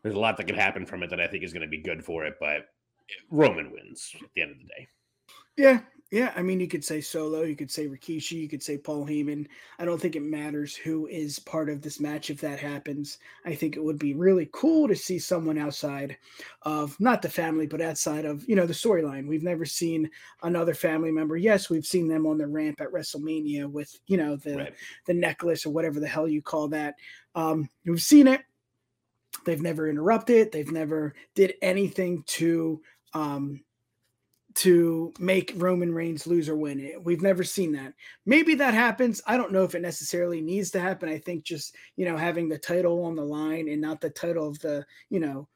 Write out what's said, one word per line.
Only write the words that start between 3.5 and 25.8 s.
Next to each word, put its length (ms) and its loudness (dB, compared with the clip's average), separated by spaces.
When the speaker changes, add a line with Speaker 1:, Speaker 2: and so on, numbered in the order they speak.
Speaker 1:
wins 500 -18
at 120 -20
the 100 -4
end 100 -6
of 60 -20
the 60 -20
day. 240 -20
Speaker 2:
Yeah. 240 8
Yeah, 240 0
I 60 -4
mean, 180 0
you 100 -2
could 180 -4
say 160 -4
Solo, 400 -4
you 120 -2
could 160 -10
say 160 -6
Rikishi, 440 -8
you 80 -8
could 140 -10
say 160 -6
Paul 280 -6
Heyman. 400 -4
I 60 -8
don't 160 -2
think 160 -2
it 60 -4
matters 520 -6
who 320 -4
is 320 -6
part 300 -4
of 140 -6
this 180 -12
match 300 -6
if 100 -8
that 180 -6
happens. 600 -8
I 100 -6
think 220 -4
it 80 -6
would 140 -2
be 160 -2
really 380 4
cool 360 4
to 80 4
see 220 -4
someone 400 0
outside 580 -6
of, 360 -4
not 220 4
the 80 -4
family, 380 0
but 160 -4
outside 420 -2
of, 240 -6
you 80 4
know, 80 6
the 80 -2
storyline. 560 0
We've 140 -2
never 240 -2
seen 420 -2
another 300 0
family 400 0
member. 240 -2
Yes, 320 4
we've 160 0
seen 240 0
them 180 2
on 120 2
the 80 -2
ramp 340 -4
at 100 -6
WrestleMania 800 -4
with, 360 -10
you 100 2
know, 200 0
the, 200 -6
Speaker 1:
Right. 180 -8
Speaker 2:
the 80 0
necklace 540 0
or 80 -2
whatever 260 0